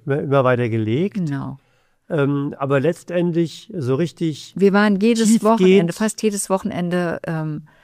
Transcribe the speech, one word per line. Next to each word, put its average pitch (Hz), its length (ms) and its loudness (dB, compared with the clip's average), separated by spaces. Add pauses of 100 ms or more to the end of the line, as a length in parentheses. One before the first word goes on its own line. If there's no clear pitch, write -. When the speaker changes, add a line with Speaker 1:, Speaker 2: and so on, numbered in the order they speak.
Speaker 1:
immer, 139 160 -2
immer 139 240 2
weiter 123 240 2
gelegt. 113 460 -2 (120)
Speaker 2:
Genau. 139 320 -8 (500)
Speaker 1:
Ähm, 143 500 -2
aber 139 220 0
letztendlich 170 960 -2
so 131 180 -2
richtig 156 600 -4
Speaker 2:
Wir 190 160 4
waren 208 280 2
jedes 226 280 4
Speaker 1:
tiefgehend 220 320 4
Speaker 2:
Wochenende, 185 320 6
fast - 300 -4
jedes 202 280 -2
Wochenende, 175 760 -4
ähm, 156 420 -6 (140)